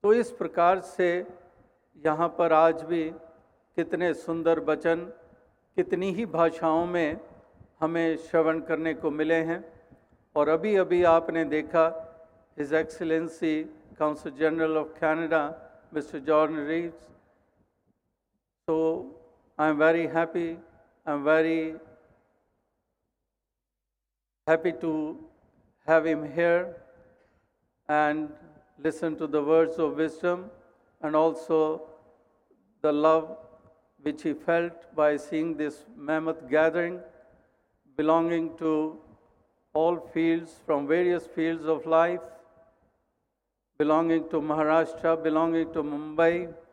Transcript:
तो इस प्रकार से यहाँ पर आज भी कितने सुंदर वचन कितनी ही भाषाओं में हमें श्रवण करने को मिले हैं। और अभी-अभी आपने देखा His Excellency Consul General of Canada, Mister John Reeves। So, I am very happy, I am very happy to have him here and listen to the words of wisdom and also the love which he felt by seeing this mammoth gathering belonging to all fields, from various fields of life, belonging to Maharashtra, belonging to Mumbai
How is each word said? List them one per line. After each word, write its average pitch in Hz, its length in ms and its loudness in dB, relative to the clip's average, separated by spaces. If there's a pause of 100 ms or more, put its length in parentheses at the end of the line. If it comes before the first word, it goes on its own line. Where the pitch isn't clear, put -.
तो 208 120 6
इस 240 160 2
प्रकार 175 500 2
से 180 460 -2 (760)
यहाँ 160 340 0
पर 170 140 4
आज 160 300 6
भी 165 220 -4 (720)
कितने 170 380 -2
सुंदर 165 460 0
वचन 156 440 0 (720)
कितनी 185 360 -2
ही 214 140 -4
भाषाओं 165 600 2
में 170 340 -2 (600)
हमें 165 360 0
श्रवण 160 440 0
करने 160 340 -4
को 156 160 -4
मिले 156 240 0
हैं। 165 280 -2 (760)
और 147 120 2
अभी-अभी 175 560 2
आपने 165 400 4
देखा 151 380 0 (760)
His 143 140 -4
Excellency 160 920 -2 (320)
Consul 151 400 -4
General 160 380 0
of - 240 -4
Canada, 156 560 0 (360)
Mister 151 280 -8
John 151 340 2 (140)
Reeves। 165 400 -6 (1600)
So, 160 100 0 (840)
I 151 100 2
am 151 100 0
very 165 280 4
happy, 165 500 -4 (500)
I 156 60 -4
am 143 120 -4
very 160 500 2 (2750)
happy 165 260 2
to 156 460 -6 (680)
have 160 200 4
him 156 160 0 (100)
here 170 440 0 (1120)
and 151 420 0 (480)
listen 156 380 -4
to 156 100 -6
the 147 160 0
words 160 360 4
of 147 180 0
wisdom 175 500 -2 (560)
and 151 120 -4
also 156 680 2 (1000)
the 151 120 2
love 160 440 2 (640)
which 147 220 -6
he 156 100 -2
felt 170 600 -2
by 151 240 4
seeing 160 400 -4
this 147 260 -6 (100)
mammoth 156 540 -4
gathering 165 500 2 (1000)
belonging 165 600 0
to 156 400 -2 (760)
all 165 220 2
fields, 165 680 -2
from 143 200 0
various 175 400 2
fields 160 380 -4
of 156 220 -2
life, 170 340 2 (1600)
belonging 160 500 2
to 165 100 -2
Maharashtra, 160 840 0
belonging 165 500 0
to 160 100 -4
Mumbai 156 680 -2 (200)